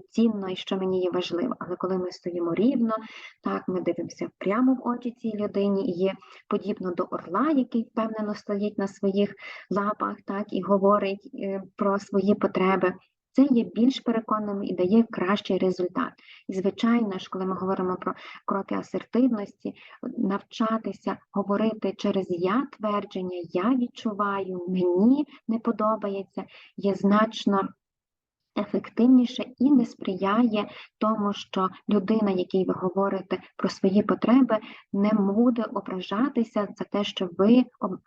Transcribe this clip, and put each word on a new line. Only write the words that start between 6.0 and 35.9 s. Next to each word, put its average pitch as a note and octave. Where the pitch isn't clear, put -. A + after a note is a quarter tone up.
подібно F#3
до F3+
орла, G3
який B3
впевнено A3
стоїть G#3
на G3
своїх G3+
лапах, G3+
так, G3+
і G3
говорить, G3
е, G3
про G3+
свої G3+
потреби. F#3
Це C4
є A#3
більш A#3
переконаним G#3+
і F#3
дає F#3
кращий F#3+
результат. F3+
І, G3
звичайно G3
ж, -
коли F#3+
ми F#3
говоримо F#3
про F#3
кроки G3
асертивності, G#3
навчатися G#3
говорити G3+
через F#3+
я-твердження, F#3+
"я G#3
відчуваю", G3
"мені F#3
не A3+
подобається", G#3
є F#3+
значно G3+
ефективніше A#3
і C4+
не A#3+
сприяє G3+
тому, G#3+
що F#3+
людина, G#3
якій F#3
ви F#3
говорите F#3+
про F#3+
свої G3
потреби, A3
не G3+
буде A3
ображатися G#3